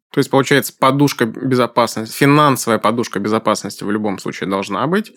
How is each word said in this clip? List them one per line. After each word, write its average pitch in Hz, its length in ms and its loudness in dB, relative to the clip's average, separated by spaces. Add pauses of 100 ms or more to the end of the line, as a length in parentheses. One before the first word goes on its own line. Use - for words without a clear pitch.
(140)
То - 40 -2
есть, 139 120 0
получается, 135 480 0
подушка 135 480 2
безопасности, 117 880 -2
финансовая 139 640 2
подушка 110 400 -2
безопасности 104 680 -2
в 101 60 -4
любом 104 280 -4
случае - 300 -8
должна 98 360 -4
быть. 190 320 -2